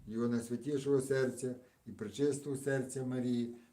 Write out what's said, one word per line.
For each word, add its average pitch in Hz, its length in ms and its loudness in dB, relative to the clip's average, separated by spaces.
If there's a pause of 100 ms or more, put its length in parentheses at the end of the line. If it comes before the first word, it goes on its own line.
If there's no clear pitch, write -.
Його 113 200 0
найсвятішого 131 720 2
серця 131 540 0 (300)
і 113 60 -12
пречистого 139 640 0
серця 131 500 -2
Марії, 123 500 0 (180)